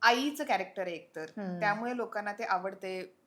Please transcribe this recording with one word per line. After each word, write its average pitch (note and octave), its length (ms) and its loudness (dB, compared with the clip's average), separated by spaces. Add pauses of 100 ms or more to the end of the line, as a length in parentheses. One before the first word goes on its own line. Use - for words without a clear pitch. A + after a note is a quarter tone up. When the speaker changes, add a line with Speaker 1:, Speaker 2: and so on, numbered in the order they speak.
Speaker 1:
आईचं C#4+ 420 6
कॅरेक्टर F#3+ 380 0
आहे F3 120 -4
एकतर. D#3+ 280 -10
Speaker 2:
हम्म. F3+ 380 -6
Speaker 1:
त्यामुळे A3+ 360 0
लोकांना G#3 360 -4
ते A3 120 -6
आवडते, F#3+ 680 -2 (120)